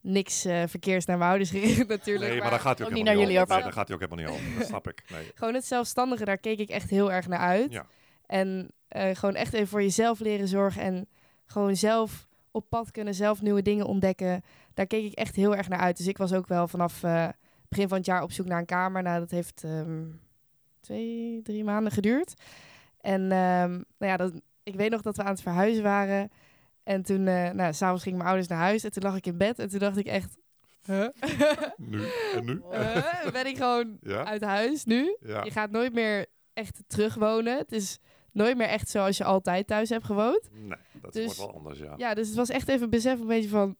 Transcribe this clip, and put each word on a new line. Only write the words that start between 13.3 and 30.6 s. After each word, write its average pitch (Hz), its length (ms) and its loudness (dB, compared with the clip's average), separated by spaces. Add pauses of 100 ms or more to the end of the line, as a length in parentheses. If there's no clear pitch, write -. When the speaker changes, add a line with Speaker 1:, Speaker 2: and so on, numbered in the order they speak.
Speaker 1:
nieuwe 202 200 4
dingen 208 240 2
ontdekken. 185 560 0 (320)
Daar 196 120 0
keek 220 180 -2
ik 208 80 -6
echt - 240 -4
heel 202 200 6
erg 185 120 -4
naar 180 100 -2
uit. 180 180 2
Dus 175 100 -4
ik 196 120 -2
was 185 140 0
ook 185 140 0
wel 175 220 2
vanaf, 175 340 -2
eh, 165 260 2 (400)
begin 196 200 0
van 190 80 0
het 185 100 -2
jaar 185 160 2
op 175 100 -6
zoek 185 140 -6
naar 175 120 0
een 170 80 -2
kamer. 185 360 0
Nou, 175 160 0
dat 170 120 -4
heeft, 175 340 -6
ehm, 160 380 -6 (800)
twee, 226 640 -6
drie 214 220 -4
maanden 208 280 2
geduurd. 233 420 2 (680)
En, 196 200 0 (120)
ehm, 180 380 4
nou 180 120 -6 (300)
ja, 185 40 2
dat, 180 160 0 (300)
ik 196 120 -12
weet 208 160 0
nog 226 120 -2
dat 208 140 -4
we 208 60 -4
aan 196 100 0
het 185 100 -4
verhuizen 208 400 2
waren. 202 480 2 (520)
En 190 200 -2
toen, 190 240 2
eh, 180 240 2
nou, 180 240 0
's - 80 -4
avonds 185 200 2
gingen 185 160 -4
mijn 175 120 -2
ouders 185 200 0
naar 170 80 -2
huis 202 260 2
en 208 80 -6
toen 196 100 -6
lag 196 140 0
ik 185 100 -6
in 175 100 -4
bed 208 220 2
en 208 100 -4
toen 196 100 -4
dacht 196 180 0
ik 202 100 -2
echt, 185 300 -4 (480)